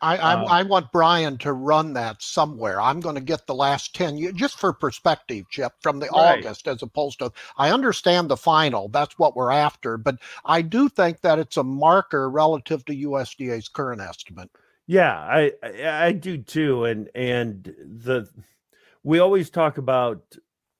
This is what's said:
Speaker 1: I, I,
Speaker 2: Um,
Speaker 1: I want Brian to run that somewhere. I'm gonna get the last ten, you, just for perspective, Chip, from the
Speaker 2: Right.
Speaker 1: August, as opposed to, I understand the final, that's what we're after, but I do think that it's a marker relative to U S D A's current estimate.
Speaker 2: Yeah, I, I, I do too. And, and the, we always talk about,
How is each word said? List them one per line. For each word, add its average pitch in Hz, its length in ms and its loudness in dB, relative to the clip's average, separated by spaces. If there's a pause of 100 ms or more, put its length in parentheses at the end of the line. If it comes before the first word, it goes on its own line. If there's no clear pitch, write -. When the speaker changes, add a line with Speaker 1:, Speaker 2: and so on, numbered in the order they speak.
Speaker 1:
I, 165 140 0
I, 165 200 2
Speaker 2:
Um, 113 120 -2
Speaker 1:
I 175 160 4
want 190 300 0
Brian 165 460 4
to 143 120 -4
run 151 420 0
that 113 280 -6
somewhere. 113 580 -2
I'm 131 220 0
gonna 156 180 -6
get 143 260 -6
the 139 80 -6
last 139 400 0
ten, 156 220 -2
you, 165 160 -4
just 202 260 -4
for 190 140 0
perspective, 135 800 -2
Chip, 127 320 -6
from 143 180 -2
the 143 140 -6
Speaker 2:
Right. 160 240 6
Speaker 1:
August, 110 300 -12
as 131 140 -6
opposed 143 380 -6
to, 123 120 -4 (260)
I 143 140 4
understand 180 580 2
the 139 80 0
final, 147 500 2
that's 143 320 -2
what 151 160 4
we're 123 160 0
after, 143 460 0
but 127 200 -2 (280)
I 165 160 2
do 208 260 2
think 175 340 0
that 160 180 4
it's - 180 -6
a 147 60 2
marker 143 640 2
relative 151 560 0
to 147 100 -8
U 139 240 -4
S 127 160 -8
D 131 140 -8
A's 113 180 -6
current 127 320 -8
estimate. 92 500 -16 (400)
Speaker 2:
Yeah, 160 300 2
I, 139 320 0 (100)
I, 147 440 -4
I 175 80 2
do 180 240 -8
too. 131 480 -2
And, 107 280 -4
and 117 680 -6
the, 113 460 -6 (720)
we 160 160 2
always 185 300 4
talk 160 280 0
about, 123 600 -2 (420)